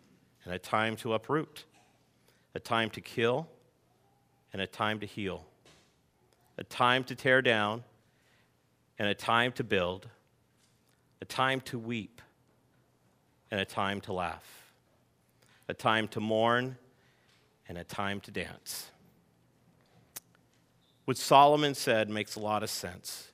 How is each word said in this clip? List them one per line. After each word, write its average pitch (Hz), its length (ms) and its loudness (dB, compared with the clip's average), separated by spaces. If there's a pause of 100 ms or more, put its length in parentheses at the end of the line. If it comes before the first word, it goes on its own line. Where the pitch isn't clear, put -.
(440)
and 87 80 -8
a 92 60 -6
time 110 380 0
to 110 180 -2
uproot, 139 500 -4 (880)
a - 60 -8
time 113 300 0
to - 100 -10
kill, 123 480 -2 (1040)
and 98 80 -8
a 95 60 -2
time 107 340 -4
to 104 60 -10
heal, 90 400 -8 (1120)
a - 60 -10
time 123 400 2
to 127 100 -10
tear 131 280 4
down, 113 420 2 (1120)
and 104 100 2
a 101 60 2
time 117 380 2
to 127 120 -6
build, 95 440 -2 (1120)
a - 20 -10
time 131 360 0
to 127 180 -10
weep, 113 420 -8 (1300)
and 101 100 -2
a 95 40 0
time 101 380 -2
to 104 100 -10
laugh, 87 440 -8 (1120)
a - 60 -6
time 110 340 2
to - 100 -10
mourn, 117 580 0 (920)
and 87 100 -10
a 85 60 -10
time 101 360 -6
to - 100 -18
dance." - 600 -10 (2250)
What 131 120 0
Solomon 147 580 8
said 110 340 2
makes 107 280 -6
a 107 40 -8
lot 107 220 -2
of 110 80 -6
sense. - 640 -10